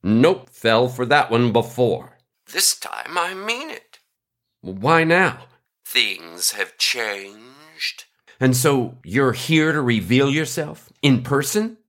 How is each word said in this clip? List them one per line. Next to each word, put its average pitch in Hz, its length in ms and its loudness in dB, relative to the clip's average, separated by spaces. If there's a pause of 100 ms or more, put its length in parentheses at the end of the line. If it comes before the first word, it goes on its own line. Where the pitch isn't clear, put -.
Nope, 127 460 2
fell 113 400 2
for 123 160 -4
that 131 260 2
one 117 220 2
before. 117 640 0 (340)
This - 260 0
time - 400 -10
I 175 160 -4
mean 226 360 -8
it. - 300 -18 (600)
Why 127 460 0
now? 170 400 0 (400)
Things 90 680 -4
have 101 260 -8
changed. 113 1300 -8 (340)
And 131 160 2
so 127 520 0
you're 123 260 0
here 160 400 2
to 151 100 -2
reveal 123 480 2
yourself 151 640 -6 (100)
in 127 220 4
person? 143 540 -2 (120)